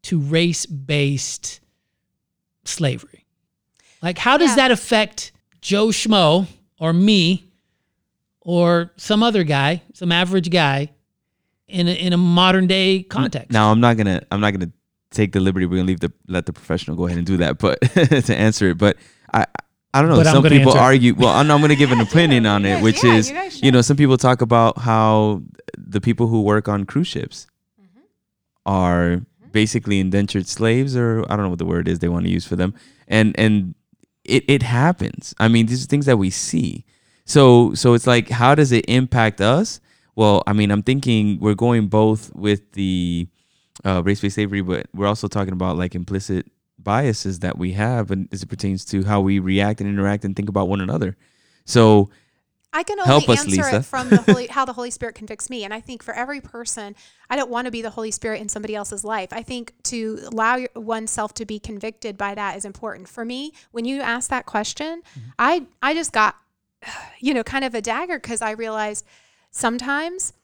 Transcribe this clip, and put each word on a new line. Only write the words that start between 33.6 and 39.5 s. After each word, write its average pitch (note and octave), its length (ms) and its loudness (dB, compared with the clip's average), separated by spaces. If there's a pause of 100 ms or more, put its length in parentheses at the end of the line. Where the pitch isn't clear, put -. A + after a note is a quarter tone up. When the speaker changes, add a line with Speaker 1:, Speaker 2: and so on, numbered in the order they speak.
Speaker 3:
it, - 240 0
it C3+ 140 4
happens. B2+ 760 -2
I A2+ 100 4
mean, A2+ 180 4
these B2+ 180 -2
are - 20 -14
things C#3+ 200 -2
that B2+ 100 4
we F#2+ 140 0
see. - 540 -6 (400)
So, B2 500 6
so B2 200 2
it's A#2+ 120 0
like, A#2+ 240 2
how B2 240 4
does C#3+ 180 2
it A#2 160 2
impact B2 520 0
us? C3+ 400 0 (360)